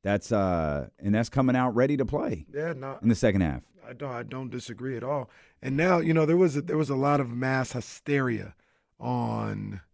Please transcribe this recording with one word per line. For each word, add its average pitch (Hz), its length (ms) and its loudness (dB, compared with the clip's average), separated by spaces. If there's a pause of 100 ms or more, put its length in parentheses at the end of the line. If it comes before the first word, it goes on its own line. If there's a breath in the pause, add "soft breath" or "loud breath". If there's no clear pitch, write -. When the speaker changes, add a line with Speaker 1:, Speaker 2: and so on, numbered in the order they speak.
Speaker 1:
That's, 101 300 0
uh, 82 540 0 (120)
and 101 160 0
that's 117 140 0
coming 127 260 2
out 127 200 2
ready 135 220 4
to 131 80 0
play 131 480 -4
Speaker 2:
Yeah, 160 200 -6
no, 135 280 -12
Speaker 1:
in 101 60 2
the 113 80 6
second 104 260 4
half. 71 220 0 (240)
Speaker 2:
I 123 60 -16
don't, 135 180 -8
I 120 120 -8
don't 131 260 -10
disagree 123 480 -8
at 110 60 -6
all. 131 260 -4 (320 soft breath)
And 135 160 -2
now, 175 220 4
you 160 140 2
know, 160 120 6
there 165 120 4
was 170 200 4
a, 147 40 0
there 156 160 -2
was 151 120 0
a 139 60 0
lot 143 260 4
of 123 100 -4
mass 131 420 0
hysteria 123 840 -2 (440)
on 110 800 -4 (140)